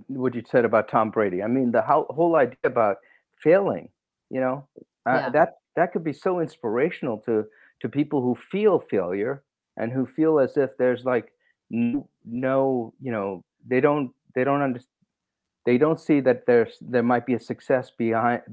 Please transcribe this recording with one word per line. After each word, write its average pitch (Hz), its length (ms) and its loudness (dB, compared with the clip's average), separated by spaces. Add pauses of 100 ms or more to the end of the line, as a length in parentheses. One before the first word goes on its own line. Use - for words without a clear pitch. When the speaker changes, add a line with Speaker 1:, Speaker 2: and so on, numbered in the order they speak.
Speaker 1:
what 127 260 -4
you 117 120 -10
said 123 180 2
about 107 240 2
Tom 110 220 2
Brady. 98 320 -2
I 104 40 -4
mean, 123 260 0
the 117 100 2
how, 143 280 0
whole 165 260 2
idea 127 280 0
about 117 340 0 (400)
failing, 160 520 2 (400)
you 131 100 -4
know? 131 280 -4 (380)
Uh, 131 140 0
Speaker 2:
Yeah. 131 100 -4
Speaker 1:
that, 151 280 2 (180)
that 170 160 0
could 170 120 -6
be 156 80 -4
so 180 280 -4
inspirational 127 800 -4
to, 107 260 -2 (340)
to 123 80 -6
people 143 340 -2
who 123 120 0
feel 196 460 0
failure 101 640 -4 (320)
and 110 160 -6
who 131 140 -2
feel 156 320 2
as 127 180 0
if 135 220 0
there's, 123 260 0
like, 123 280 -2 (400)
n-, 120 320 -2 (200)
no, 131 760 -2
you 131 120 -8
know, 98 320 -6 (220)
they 127 140 0
don't 143 320 0 (220)
they 127 100 0
don't 139 160 0
unders-, 127 260 -4 (800)
they 123 120 4
don't 151 220 2
see 147 200 2
that 127 260 2
there's, 117 340 2
there 123 240 -2
might 120 220 0
be 127 80 0
a 110 60 -2
success - 500 -4
behind, 113 520 -2 (100)